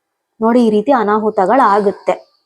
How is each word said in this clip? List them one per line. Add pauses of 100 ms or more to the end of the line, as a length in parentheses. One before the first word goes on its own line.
(420)
ನೋಡಿ,
ಈ
ರೀತಿ
ಅನಾಹುತಗಳಾಗುತ್ತೆ (200)